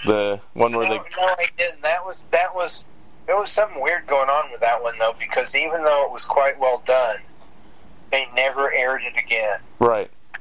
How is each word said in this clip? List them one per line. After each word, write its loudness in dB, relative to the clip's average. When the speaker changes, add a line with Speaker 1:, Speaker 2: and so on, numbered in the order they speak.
Speaker 1:
The 4
one 4
where 2
Speaker 2:
No, 2
Speaker 1:
they 2
Speaker 2:
no, 4
I 2
didn't. -2
That 0
was, -10
that 2
was, -4
there 2
was 0
something 0
weird -2
going 2
on 2
with -12
that 2
one, -4
though, 2
because -2
even 0
though 2
it -8
was -4
quite 2
well 2
done, 2
they 0
never 2
aired 0
it -8
again. 0
Speaker 1:
Right. 4